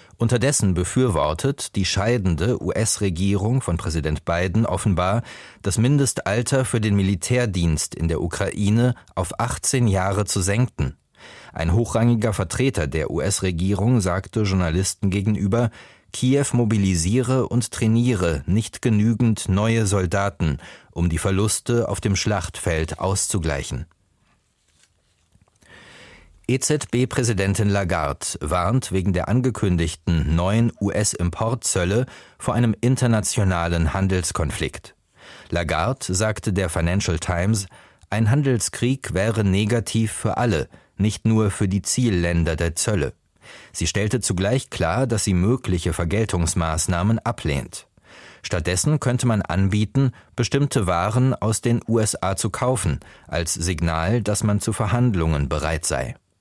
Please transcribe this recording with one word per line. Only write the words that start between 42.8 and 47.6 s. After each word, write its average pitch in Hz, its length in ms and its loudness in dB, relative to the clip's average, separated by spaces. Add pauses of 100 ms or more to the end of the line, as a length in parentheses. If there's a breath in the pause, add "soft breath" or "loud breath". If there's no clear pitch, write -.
Sie - 160 -4
stellte 104 320 0
zugleich 101 500 0
klar, 98 380 0
dass 113 160 -2
sie 101 100 2
mögliche 90 600 0
Vergeltungsmaßnahmen 87 1300 0
ablehnt. - 680 -6 (560 loud breath)